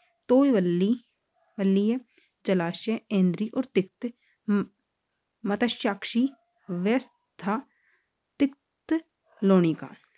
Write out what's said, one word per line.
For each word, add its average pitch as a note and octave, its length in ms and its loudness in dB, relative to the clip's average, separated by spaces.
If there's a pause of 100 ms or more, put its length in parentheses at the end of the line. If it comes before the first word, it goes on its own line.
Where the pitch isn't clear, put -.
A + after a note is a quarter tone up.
(280)
तोयवल्ली, G#3 680 4 (640)
वल्लीय, G3+ 400 2 (460)
जलाशय, F#3 560 -2 (120)
ऐन्द्री F#3 440 2
और B3+ 80 -2
तिक्त, - 460 -6 (380)
म-, G2+ 160 0 (800)
मत्स्याक्षी, G#3 760 -2 (480)
व्यस्था, G3+ 880 -4 (840)
तिक्त - 600 -4 (420)
लोणिका। F3 460 2 (300)